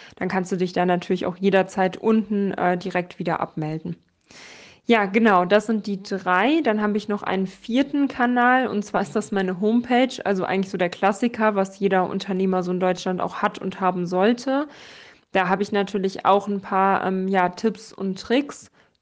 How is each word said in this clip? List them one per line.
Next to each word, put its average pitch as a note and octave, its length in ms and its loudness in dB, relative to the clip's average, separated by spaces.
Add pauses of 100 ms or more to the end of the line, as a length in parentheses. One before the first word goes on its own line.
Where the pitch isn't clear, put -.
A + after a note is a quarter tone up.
(180)
dann F#3 120 -4
kannst F#3 220 -2
du F#3+ 60 -2
dich F3+ 160 -2
da F3+ 120 2
natürlich F3+ 400 0
auch F3 120 -4
jederzeit F#3+ 600 2
unten, G#3 540 0
äh, F3+ 260 0
direkt F3+ 400 -6
wieder E3+ 220 -4
abmelden. D#3+ 560 -6 (960)
Ja, G#3+ 140 4
genau, G3 400 4
das G#3 220 4
sind A3 200 -2
die G3 160 -6
drei. F#3+ 640 2
Dann G#3+ 160 0
habe G#3 160 0
ich G#3 100 -6
noch G#3 160 -4
einen F#3+ 240 -2
vierten C#4 640 -2
Kanal, B3 580 2
und G#3 160 -2
zwar F3+ 180 -2
ist - 140 -4
das G#3 160 -4
meine F#3 300 -2
Homepage, A#3+ 640 2
also F#3+ 180 0
eigentlich F#3+ 260 -2
so F#3+ 80 -6
der F3 120 0
Klassiker, G#3+ 680 0
was G3 240 -2
jeder F#3+ 300 2
Unternehmer F#3+ 520 -2
so F3+ 120 -4
in F3+ 80 -2
Deutschland F#3 400 -2
auch - 140 -6
hat G#3 220 -4
und - 220 -8
haben F#3 260 0
sollte. A#3+ 600 0 (640)
Da F#3 160 0
habe F#3+ 160 0
ich - 80 -6
natürlich F#3+ 540 -2
auch G3 240 4
ein G3+ 100 -2
paar, G3 460 0
ähm, F#3+ 240 -2
ja, F#3 180 2
Tipps - 460 -4
und F#3+ 260 -8
Tricks, - 500 -4 (320)